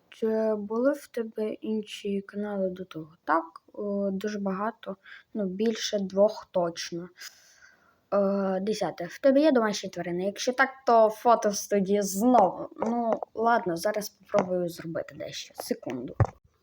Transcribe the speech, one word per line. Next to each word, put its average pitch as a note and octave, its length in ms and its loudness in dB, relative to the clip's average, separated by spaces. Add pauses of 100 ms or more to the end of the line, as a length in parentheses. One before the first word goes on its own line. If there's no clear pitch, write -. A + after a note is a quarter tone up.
Чи A3 460 0
були A3 360 0
в C#4+ 160 -8
тебе A3 420 -6
інші G#3+ 720 -6
канали G3+ 480 -4
до F#3 160 -8
того? D#3+ 240 -14 (140)
Так, D#4+ 220 0 (280)
о, G3+ 380 -2
дуже G#3 280 -4
багато. G3 580 -6 (360)
Ну, G#3+ 120 -2
більше G#3+ 540 -2
двох G3 520 2
точно. E3+ 580 -4 (1040)
Е, G3 460 2
десяте. F#3+ 460 -4
В - 140 -14
тебе C#4 220 6
є D#4 100 6
домашні G#3+ 380 2
тварини? F3 360 -4
Якщо G3+ 280 -2
так, C4 160 2 (160)
то A3+ 240 8
фото A3 400 2
в G3+ 60 -2
студії G3+ 460 0
знову. G3 760 2
Ну, A#3 360 -2 (200)
ладно, A3 440 0
зараз G#3 320 -4
попробую F3+ 600 -2
зробити E3 460 -10
дещо. - 420 -12
Секунду. - 580 -8 (480)